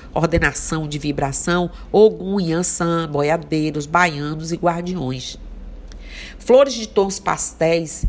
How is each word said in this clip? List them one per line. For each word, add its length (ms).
ordenação, 760
de 100
vibração, 720
Ogum, 480
Yansan, 720
boiadeiros, 720
baianos 680
e 40
guardiões. 840
Flores 340
de 160
tons 320
pastéis 880